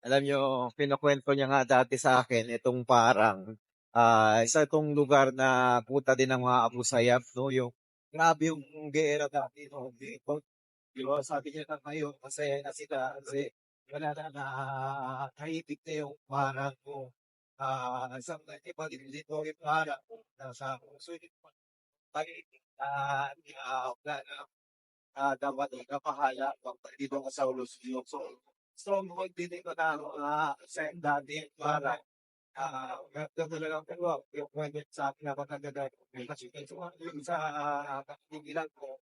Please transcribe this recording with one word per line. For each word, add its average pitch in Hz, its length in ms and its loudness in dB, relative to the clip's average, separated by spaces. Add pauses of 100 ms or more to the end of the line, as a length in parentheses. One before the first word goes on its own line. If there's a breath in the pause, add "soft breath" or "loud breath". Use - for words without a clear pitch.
Alam 139 240 2
nyo, 139 140 0 (340)
kinukwento 139 640 2
niya 135 80 2
nga 135 160 4
dati 127 320 4
sa 127 240 6
akin, 120 400 2
itong 123 240 0
Parang, 110 720 6 (400)
ah, 113 480 8
isa 147 240 4
itong 151 320 2
lugar 139 320 8
na 127 560 4
punta 131 320 2
din 131 160 6
ng 127 80 0
mga 123 240 6
Abu 123 160 -2
Sayyaf, 123 400 6 (160)
no? 131 160 -2
Yung, 127 160 0 (400)
grabe 160 400 4
yung 151 400 -10
gera 147 400 2
dati, 143 400 -4
no? 131 240 -12
Di 117 320 -16
ba? 147 80 0 (560)
Di 127 160 -8
ba? 143 160 0
Sabi 147 320 -6
niya 156 160 -8
na 151 80 -8
ngayon, 147 400 -8
masaya 139 480 -4
na 143 80 -10
sila 131 480 -6
kasi 139 320 -6 (400)
wala 151 240 -4
na, 151 160 -12
na 139 100 -10 (960)
tahimik 160 480 -8
na 160 160 -8
yung 143 240 -12
Parang, 139 560 -2
no? 135 320 -14 (400)
Ah, 127 640 -6
isang 151 240 -12 (240)
iba 156 240 -10
din 139 240 -16
dito 156 320 -8
yung 156 160 -12
Parang, 151 400 -2 (320)
nasa 135 480 -12
puso 156 320 -18
yung 170 240 -20 (720)
tahimik - 640 -10
na, 139 560 -2 (320)
ah, 127 320 -4
wala 147 320 -8
na, 143 100 -14 (840)
ah, 139 160 0
dapat 135 480 -6
ikapahala 139 800 -4
pag 123 160 -12 (160)
dito 139 240 -6
ka 135 80 -8
sa 135 240 -2
Ulos 127 320 -8
Ilog. 127 240 -8
So, 143 160 -12 (560)
stronghold 190 560 -4
din 175 160 -8
ito 175 240 -12
na, 160 240 0
ah, 147 640 -2
sa 160 320 -8
dati, 147 480 -2 (160)
Parang, 147 400 -2 (560)
ah, 135 400 -8 (160)
ganda 151 400 -6
talaga, 156 320 -6
pero 170 480 -4
yung 147 240 -8
kwento 147 240 -6 (160)
sa 139 160 -4
akin, 147 160 -14
napakaganda. 143 640 -8 (240)
Kasi 127 400 -14
yung 147 720 -12
sa, 175 80 -4
ah, 147 720 -4
kapigilan 151 720 -10
ko 135 160 -14 (200)